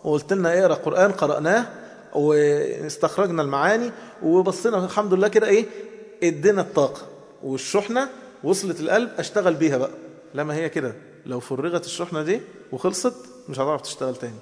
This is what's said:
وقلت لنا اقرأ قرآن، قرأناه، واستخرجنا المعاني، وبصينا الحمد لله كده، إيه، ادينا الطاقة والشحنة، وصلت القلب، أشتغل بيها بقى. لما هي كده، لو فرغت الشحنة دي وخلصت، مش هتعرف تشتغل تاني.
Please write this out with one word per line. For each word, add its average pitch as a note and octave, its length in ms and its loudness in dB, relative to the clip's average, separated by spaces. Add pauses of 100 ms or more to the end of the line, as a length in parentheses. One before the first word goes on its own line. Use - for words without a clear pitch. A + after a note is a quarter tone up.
وقلت D3+ 300 0
لنا F3 260 2
اقرأ F#3 140 6
قرآن، F3+ 380 2
قرأناه، F3 540 2 (480)
واستخرجنا D3+ 1300 2
المعاني، E3+ 500 2 (320)
وبصينا F#3 640 2
الحمد G3+ 280 0
لله F#3+ 140 4
كده، G#3+ 200 2
إيه، G#3 180 6 (580)
ادينا F3 380 2
الطاقة D3 400 0 (420)
والشحنة، G#3 640 -2 (340)
وصلت F#3+ 360 -2
القلب، G#3 380 2
أشتغل F3+ 360 0
بيها D3 240 2
بقى. C3+ 140 -2 (420)
لما D3 220 -4
هي D#3+ 140 -2
كده، C3 260 -4 (300)
لو B2 140 -6
فرغت E3 460 -4
الشحنة E3+ 380 -6
دي F#3 180 0 (300)
وخلصت، G3 420 -2 (360)
مش C3 100 -8
هتعرف C#3 220 0
تشتغل B2+ 340 -6
تاني. A#2 260 -12